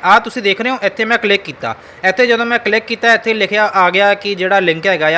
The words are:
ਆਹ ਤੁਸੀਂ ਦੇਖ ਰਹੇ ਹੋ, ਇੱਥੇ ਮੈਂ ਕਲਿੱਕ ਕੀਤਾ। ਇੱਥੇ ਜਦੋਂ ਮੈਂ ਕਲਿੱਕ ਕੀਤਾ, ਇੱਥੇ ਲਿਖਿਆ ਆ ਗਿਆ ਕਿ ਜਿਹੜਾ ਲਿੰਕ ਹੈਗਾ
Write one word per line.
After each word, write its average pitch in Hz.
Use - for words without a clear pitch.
ਆਹ -
ਤੁਸੀਂ 233
ਦੇਖ 196
ਰਹੇ 240
ਹੋ, 262
ਇੱਥੇ 208
ਮੈਂ 226
ਕਲਿੱਕ 202
ਕੀਤਾ। 123
ਇੱਥੇ 190
ਜਦੋਂ 233
ਮੈਂ 233
ਕਲਿੱਕ 220
ਕੀਤਾ, 233
ਇੱਥੇ 220
ਲਿਖਿਆ 208
ਆ 202
ਗਿਆ 202
ਕਿ 202
ਜਿਹੜਾ 185
ਲਿੰਕ 165
ਹੈਗਾ 165